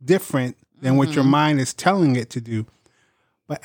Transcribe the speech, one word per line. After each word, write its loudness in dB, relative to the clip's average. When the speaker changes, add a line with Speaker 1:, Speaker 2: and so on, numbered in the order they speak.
Speaker 1:
different -2
than 2
what 2
your 2
Speaker 2:
Mm-hmm. 4
Speaker 1:
mind 2
is -4
telling 2
it -6
to -8
do. -6
But -10